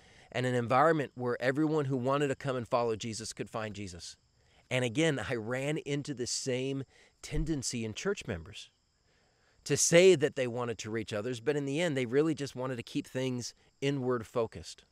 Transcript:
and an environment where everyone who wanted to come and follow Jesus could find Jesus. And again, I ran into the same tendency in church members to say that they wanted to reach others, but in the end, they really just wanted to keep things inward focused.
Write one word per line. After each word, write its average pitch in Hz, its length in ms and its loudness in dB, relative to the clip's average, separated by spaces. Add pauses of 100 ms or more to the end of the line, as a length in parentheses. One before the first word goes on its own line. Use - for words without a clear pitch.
(320)
and 123 140 -2
an 127 80 2
environment 127 600 4
where 123 260 -4
everyone 147 440 2
who 135 120 0
wanted 139 300 2
to 135 80 -2
come 131 220 -4
and 117 100 -4
follow 120 300 2
Jesus 110 360 -8
could 113 160 -8
find 110 240 -6
Jesus. 92 440 -12 (520)
And 127 160 0
again, 139 340 2 (100)
I 131 60 -2
ran 131 420 -4
into 143 360 -4
the 120 140 -4
same 135 560 -2 (380)
tendency 131 640 -2
in 107 80 -6
church - 340 -4
members 82 420 -8 (920)
to 143 140 0
say 180 380 10
that 139 200 2
they 127 120 0
wanted 120 320 -4
to 110 120 -10
reach 110 220 -4
others, 113 260 -2
but 143 160 0
in 143 100 0
the 139 160 -2
end, 165 140 0
they 127 100 0
really 143 300 2
just 135 200 -6
wanted 131 200 -4
to 117 80 -8
keep - 240 -6
things 127 460 -4 (280)
inward 127 460 0
focused. - 640 -6